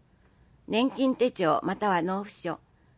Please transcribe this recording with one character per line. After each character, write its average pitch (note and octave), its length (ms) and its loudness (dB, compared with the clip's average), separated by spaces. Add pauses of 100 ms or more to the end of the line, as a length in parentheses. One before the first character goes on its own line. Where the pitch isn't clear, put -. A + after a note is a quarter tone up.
(680)
年 A#3 220 2
金 C4 260 0
手 B3+ 160 2
帳 D#3+ 320 2
ま F#3+ 120 -2
た G#3 140 0
は F3 120 2
納 F#3+ 220 -2
付 G#3 80 -14
書、 - 280 -8 (380)